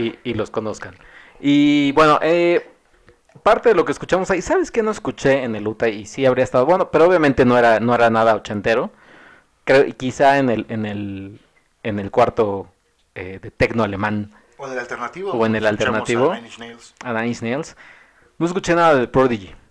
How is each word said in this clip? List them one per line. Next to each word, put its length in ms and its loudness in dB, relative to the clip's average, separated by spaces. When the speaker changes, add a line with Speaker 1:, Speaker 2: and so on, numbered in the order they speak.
Speaker 1:
y, 240 -6
y 100 -6
los 160 -6
conozcan. 460 -10
Y 540 2
bueno, 300 4
eh, 460 2
parte 240 2
de 80 4
lo 80 2
que 80 -4
escuchamos 400 -4
ahí, 100 -2
¿sabes 300 -2
qué 100 -2
no 80 -2
escuché 540 -2
en 100 -6
el 140 -8
UTA? 200 -2
Y 180 -8
sí 200 -2
habría 160 2
estado 240 2
bueno, 240 0
pero 160 4
obviamente 380 4
no 120 4
era, 220 4
no 160 0
era 160 4
nada 240 2
ochentero. 560 -4
Creo, 220 4
y 60 -6
quizá 460 2
en 120 0
el, 200 -2
en 160 -6
el, 540 -10
en 160 -4
el 100 -8
cuarto, 580 0
eh, 260 -14
de 120 -18
tecno 320 0
alemán. 500 -4
Speaker 2:
O 100 -16
en 60 -12
el 80 -8
alternativo. 520 -10
Speaker 1:
O 140 0
en 80 0
el 120 -2
Speaker 2:
Escuchamos 340 -2
Speaker 1:
alternativo. 320 0
Speaker 2:
a 20 -6
Nine 140 -14
Inch 100 -20
Nails. 360 -20
Speaker 1:
A 80 -8
Nine 160 -4
Inch 140 -8
Nails. 340 -6
No 80 -2
escuché 280 -2
nada 220 4
de 100 0
Prodigy. 480 0